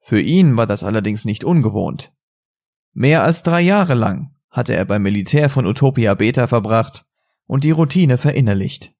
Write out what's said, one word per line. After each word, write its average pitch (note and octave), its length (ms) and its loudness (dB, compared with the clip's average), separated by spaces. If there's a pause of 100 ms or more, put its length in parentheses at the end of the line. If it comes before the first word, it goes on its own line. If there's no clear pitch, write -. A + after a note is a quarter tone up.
Für - 200 0
ihn D3 360 2
war A2+ 100 0
das G2+ 180 -6
allerdings G#2+ 400 -4
nicht G#2 180 -6
ungewohnt. A2 680 -2 (800)
Mehr C#3+ 300 2
als D#3+ 200 0
drei E3+ 180 0
Jahre F3+ 340 2
lang A2+ 400 -4 (160)
hatte A#2 240 -4
er F#2+ 100 -2
beim G#2 180 -2
Militär C#3+ 460 0
von C3+ 180 0
Utopia A2+ 480 0
Beta A#2+ 320 0
verbracht A2+ 600 -2 (400)
und C#3 180 -2
die D#3 60 2
Routine D#3 480 2
verinnerlicht. - 800 -2